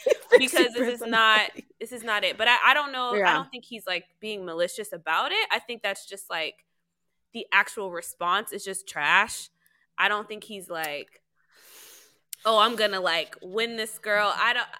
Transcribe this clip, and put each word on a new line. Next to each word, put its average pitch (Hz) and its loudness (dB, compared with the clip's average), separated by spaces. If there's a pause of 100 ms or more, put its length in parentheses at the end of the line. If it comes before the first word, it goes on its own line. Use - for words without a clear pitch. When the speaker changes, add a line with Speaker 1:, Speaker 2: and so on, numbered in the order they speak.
Speaker 1:
<laughs> - 0
Fix 262 8
your 247 6
Speaker 2:
because 233 -4
this 240 0
is 240 -4
not, - -
Speaker 1:
personality. 220 4 (140)
Speaker 2:
this 226 -12
is 233 -12
not 208 -2
it. 165 -2
But 226 2
I, 240 6 (120)
I 262 8
don't 285 -2
know. 247 -4 (160)
I 170 4
Speaker 1:
Yeah. 160 2
Speaker 2:
don't 160 -4
think 247 -14
he's, 220 -14
like, 180 -6 (160)
being 208 -10
malicious 175 -4
about 180 -2
it. 427 -2
I 220 0
think 233 -14
that's 196 -6
just, 196 -16
like, 160 -8 (680)
the 233 -10
actual 202 0
response 175 -4
is 196 -12
just 190 -10
trash. 165 0 (480)
I 190 2
don't 208 -2
think 214 -12
he's 196 -14
like, 151 -8 (1200)
"Oh, 220 4
I'm 226 4
gonna, 202 0
like, 165 -2
win 220 -4
this 220 -8
girl. 208 0
I 226 2
don't, 240 -4 (120)